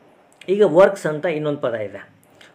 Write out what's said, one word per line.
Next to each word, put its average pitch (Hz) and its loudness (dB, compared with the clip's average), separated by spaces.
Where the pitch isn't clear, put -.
ಈಗ 202 2
works 196 4
ಅಂತ 151 -4
ಇನ್ನೊಂದು 151 -4
ಪದ 127 -4
ಇದೆ. 104 -12